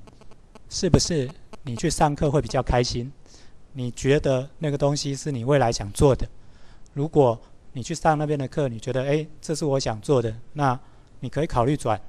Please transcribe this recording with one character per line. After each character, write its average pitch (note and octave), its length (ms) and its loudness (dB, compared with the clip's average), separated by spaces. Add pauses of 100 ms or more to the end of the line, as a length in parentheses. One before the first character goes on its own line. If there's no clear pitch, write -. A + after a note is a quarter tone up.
(680)
是 - 220 -4
不 C#3+ 100 8
是 C#3 300 -2 (320)
你 A#2 160 -8
去 D#3+ 120 -2
上 D3 240 2
课 D3+ 160 0
会 C#3+ 120 2
比 - 80 -6
较 C3 120 2
开 B2+ 220 2
心， B2 260 -4 (640)
你 B2+ 200 -6
觉 C#3 280 2
得 C3+ 380 0
那 D#3 120 -4
个 C#3 80 -2
东 C#3+ 200 2
西 C#3 180 -4
是 C#3+ 160 -6
你 A#2 140 -6
未 C#3 140 4
来 A#2+ 120 4
想 G#2+ 220 -6
做 C#3+ 200 6
的。 - 140 -2 (640)
如 C#3+ 140 -2
果 B2 320 4 (320)
你 B2+ 100 -8
去 E3 140 -8
上 D#3 220 2
那 D3+ 80 -2
边 D3 120 0
的 C#3 100 -4
课， C#3+ 200 -2
你 A#2 100 -6
觉 B2+ 140 -6
得， B2+ 120 -2
哎， D3+ 220 0 (140)
这 D#3+ 160 -6
是 D#3+ 80 -4
我 C#3 160 2
想 A2+ 220 -4
做 C3+ 200 2
的， A2+ 140 -2 (160)
那 C#3 260 0 (440)
你 B2+ 80 -8
可 C#3 140 -2
以 E3+ 40 0
考 A#2+ 160 2
虑 C#3+ 140 2
转， A2 320 -2